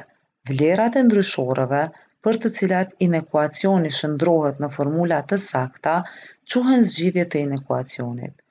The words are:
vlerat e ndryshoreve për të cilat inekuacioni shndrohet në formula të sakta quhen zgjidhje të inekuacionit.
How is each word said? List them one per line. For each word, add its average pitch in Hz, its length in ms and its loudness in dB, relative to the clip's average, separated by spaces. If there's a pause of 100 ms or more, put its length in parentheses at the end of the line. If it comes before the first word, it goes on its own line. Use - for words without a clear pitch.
(460)
vlerat 170 500 2
e 262 80 4
ndryshoreve 139 800 2 (400)
për 226 180 0
të 226 120 -2
cilat 185 460 -2
inekuacioni 160 960 0
shndrohet 151 680 0
në 147 100 -4
formula 156 500 0
të 196 180 -2
sakta 135 560 -4 (460)
quhen 247 460 2
zgjidhje 175 380 0
të 156 180 -2
inekuacionit. 127 920 -6 (160)